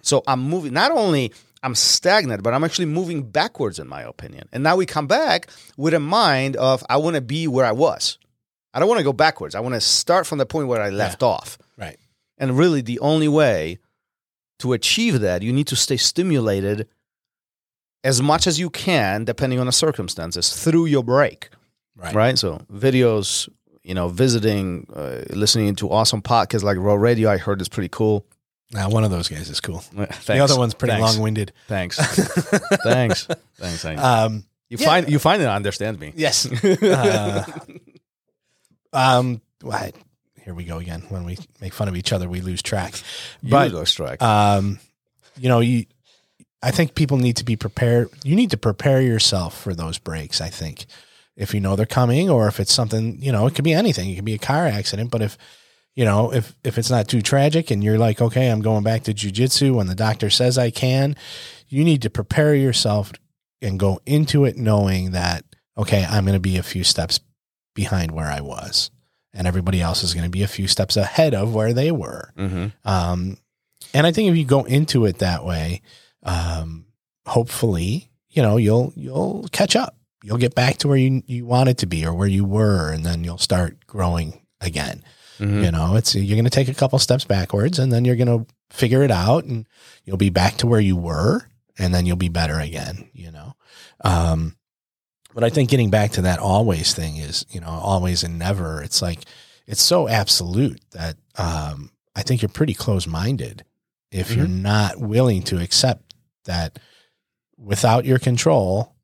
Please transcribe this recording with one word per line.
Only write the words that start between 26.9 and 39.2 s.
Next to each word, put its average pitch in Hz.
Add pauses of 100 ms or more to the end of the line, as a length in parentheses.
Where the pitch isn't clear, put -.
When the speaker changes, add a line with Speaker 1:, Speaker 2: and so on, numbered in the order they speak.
Speaker 1:
Radio, 110
I 101
heard 95
is 90
pretty 92
cool. 107 (480)
Speaker 2:
Now, 98
one 110
of 104
those 85
guys 78
is 73
cool. 85 (140)
Speaker 1:
Uh, 104
Speaker 2:
The -
Speaker 1:
thanks. 120
Speaker 2:
other 135
one's 117
pretty 117
Speaker 1:
Thanks. 110
Speaker 2:
long-winded. 107 (140)
Speaker 1:
Thanks. 92
Speaker 2:
<laughs> -
Speaker 1:
Thanks. 123 (300)
Thanks. 87
I 78
Speaker 2:
Um, 113 (240)
Speaker 1:
you 117
Speaker 2:
yeah. 277
Speaker 1:
find, 160
you 147
finally 165
understand 101
me. -
Speaker 2:
Yes. 156
Speaker 1:
<laughs> 185
Speaker 2:
Uh, 113 (1500)
um, 127 (220)